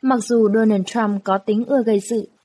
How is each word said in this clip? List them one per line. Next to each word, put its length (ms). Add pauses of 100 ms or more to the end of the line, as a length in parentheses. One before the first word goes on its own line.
Mặc 160
dù 360
Donald 320
Trump 380
có 140
tính 280
ưa 180
gây 160
sự 300 (160)